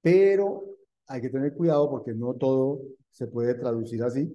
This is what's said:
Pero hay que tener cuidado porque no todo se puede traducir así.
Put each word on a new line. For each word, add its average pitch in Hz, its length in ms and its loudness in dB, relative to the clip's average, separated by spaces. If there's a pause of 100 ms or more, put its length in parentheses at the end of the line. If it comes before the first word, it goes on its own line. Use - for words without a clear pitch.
Pero 196 640 4 (440)
hay 131 120 -8
que 123 100 -6
tener 135 240 -2
cuidado 147 360 2
porque 127 240 -6
no 120 200 -4
todo 131 460 2 (300)
se - 160 -10
puede 120 280 0
traducir 117 500 -4
así. 135 300 -2